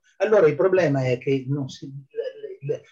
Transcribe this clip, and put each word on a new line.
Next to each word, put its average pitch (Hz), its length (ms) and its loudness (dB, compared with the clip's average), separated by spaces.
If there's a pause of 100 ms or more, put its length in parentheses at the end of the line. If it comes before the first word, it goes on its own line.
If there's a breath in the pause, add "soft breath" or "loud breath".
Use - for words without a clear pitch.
(180)
Allora 202 300 4
il 147 80 0
problema 165 500 2
è 127 120 0
che 135 300 -2
non 139 220 -4
si, - 160 -18
il, 415 760 -12
il, 139 200 -6 (100)